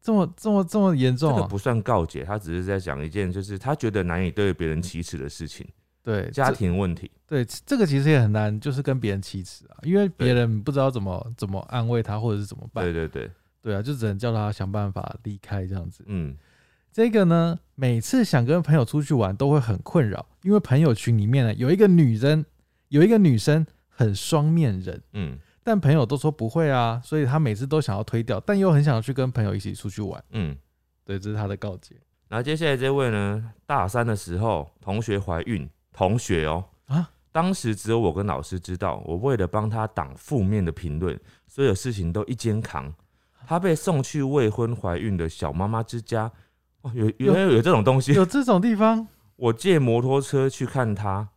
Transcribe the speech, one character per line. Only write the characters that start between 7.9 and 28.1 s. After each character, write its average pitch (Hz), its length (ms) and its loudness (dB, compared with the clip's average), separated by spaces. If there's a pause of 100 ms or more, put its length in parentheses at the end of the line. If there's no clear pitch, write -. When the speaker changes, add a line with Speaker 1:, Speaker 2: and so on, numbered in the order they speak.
Speaker 1:
实 147 80 4
也 151 100 6
很 107 120 4
难， 107 260 0
就 139 140 -6
是 135 100 -4
跟 135 180 -2
别 110 120 -2
人 98 100 -4
启 95 220 -10
齿 - 240 -20
啊， - 160 -20
因 175 140 2
为 202 100 4
别 127 260 0
人 113 300 2
不 147 80 -4
知 139 80 0
道 135 100 2
怎 123 140 -4
么， 90 220 -6
Speaker 2:
对。 117 120 -12
Speaker 1:
怎 104 120 -6
么 98 100 -6 (100)
安 117 200 -4
慰 120 120 0
他， 107 160 -4
或 113 140 -2
者 104 80 -2
是 101 60 -6
怎 101 100 -14
么 - 160 -16
办。 90 140 -4
Speaker 2:
对， 87 80 -2
对， 80 140 -4
对。 65 240 -10 (300)
Speaker 1:
对 107 140 -4
啊， 98 60 -4
就 135 120 -6
只 117 120 -4
能 101 120 -2
叫 117 140 -4
他 107 200 -2
想 98 200 -6
办 104 200 -4
法 - 220 -8 (100)
离 101 140 -8
开 98 300 -8
这 95 80 -6
样 87 140 -8
子。 - 180 -20
Speaker 2:
嗯。 80 300 -6 (560)
Speaker 1:
这 233 160 2
个 214 140 4
呢， 170 340 4 (180)
每 123 260 0
次 247 240 2
想 123 180 2
跟 156 180 2
朋 156 140 4
友 135 80 6
出 151 180 0
去 147 120 -2
玩 104 200 2
都 135 160 0
会 151 80 6
很 113 200 0
困 120 320 0
扰， - 160 -8 (160)
因 190 100 0
为 208 80 6
朋 - 180 2
友 151 160 6
群 117 240 0
里 104 80 2
面 127 200 2
呢， 110 80 0
有 127 180 0
一 180 60 6
个 208 100 8
女 151 300 6
人， 147 280 2 (440)
有 143 120 6
一 185 60 8
个 226 100 6
女 156 200 6
生 151 280 2 (220)
很 107 260 0
双 147 300 0
面 156 380 2
人。 90 200 -10 (120)
Speaker 2:
嗯。 73 240 -6 (260)
Speaker 1:
但 220 160 2
朋 143 140 4
友 147 120 4
都 127 120 -4
说 151 120 0
不 113 200 -4
会 160 200 0
啊， 120 320 0
所 156 160 -4
以 151 60 2
他 135 160 2
每 117 160 0
次 120 100 -6
都 156 140 0
想 107 160 -2
要 113 80 -4
推 117 180 -2